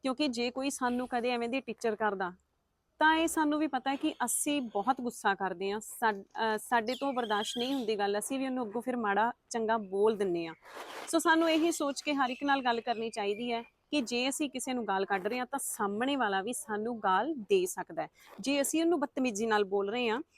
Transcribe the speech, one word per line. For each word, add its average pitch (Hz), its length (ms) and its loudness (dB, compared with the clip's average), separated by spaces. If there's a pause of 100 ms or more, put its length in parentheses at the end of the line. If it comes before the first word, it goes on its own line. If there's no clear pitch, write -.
ਕਿਉਂਕਿ 277 260 0
ਜੇ 240 220 -2
ਕੋਈ 269 200 -2
ਸਾਨੂੰ 247 380 -2
ਕਦੇ 240 220 0
ਐਵੇਂ 240 180 -2
ਦੀ 262 120 -2
ਟੀਚਰ 226 360 -4
ਕਰਦਾ, 196 360 -2 (640)
ਤਾਂ 311 160 6
ਇਹ 320 140 4
ਸਾਨੂੰ 302 300 2
ਵੀ 311 80 0
ਪਤਾ 269 240 -2
ਹੈ 277 60 0
ਕਿ 302 180 -2 (100)
ਅਸੀਂ 285 380 0
ਬਹੁਤ 226 380 -2
ਗੁੱਸਾ 220 340 0
ਕਰਦੇ 190 380 -4
ਹਾਂ, 214 80 -2
ਸਾ-, 214 420 0
ਅਹ, 220 360 -2
ਸਾਡੇ 233 360 0
ਤੋਂ 277 180 -2
ਬਰਦਾਸ਼ਤ 233 460 0
ਨਹੀਂ 254 160 0
ਹੁੰਦੀ 220 240 0
ਗੱਲ, 202 200 2
ਅਸੀਂ 262 200 -4
ਵੀ 262 80 -2
ਉਹਨੂੰ 254 200 -2
ਅੱਗੋਂ 220 160 -6
ਫਿਰ 254 140 -2
ਮਾੜਾ 214 360 2 (180)
ਚੰਗਾ 226 280 0
ਬੋਲ 202 380 2
ਦਿੰਦੇ 175 300 0
ਹਾਂ। 160 80 -10 (540)
ਸੋ 330 100 2
ਸਾਨੂੰ 330 320 4
ਇਹੀ 320 220 4
ਸੋਚ 277 280 -2
ਕੇ 294 140 -2
ਹਰ 269 160 0
ਇੱਕ 254 140 -6
ਨਾਲ 277 200 2
ਗੱਲ 233 160 2
ਕਰਨੀ 226 300 -2
ਚਾਹੀਦੀ 214 420 -2
ਹੈ 233 100 -2
ਕਿ - 380 -4
ਜੇ 247 280 0
ਅਸੀਂ 277 220 -2
ਕਿਸੇ 262 220 -6
ਨੂੰ 240 160 -2
ਗਾਲ 196 160 2
ਕੱਢ 190 220 0
ਰਹੇ 233 120 -2
ਹਾਂ, 254 80 -2
ਤਾਂ 269 160 -4
ਸਾਹਮਣੇ 226 540 -2
ਵਾਲਾ 202 260 0
ਵੀ 226 100 -4
ਸਾਨੂੰ 220 460 -4
ਗਾਲ 208 360 2
ਦੇ 196 320 2
ਸਕਦਾ 175 360 -6
ਹੈ। 156 60 -6 (320)
ਜੇ 277 220 2
ਅਸੀਂ 311 200 0
ਉਹਨੂੰ 339 180 4
ਬਦਤਮੀਜ਼ੀ 254 460 0
ਨਾਲ 214 180 4
ਬੋਲ 196 260 0
ਰਹੇ 240 180 0
ਹਾਂ, 220 120 0 (180)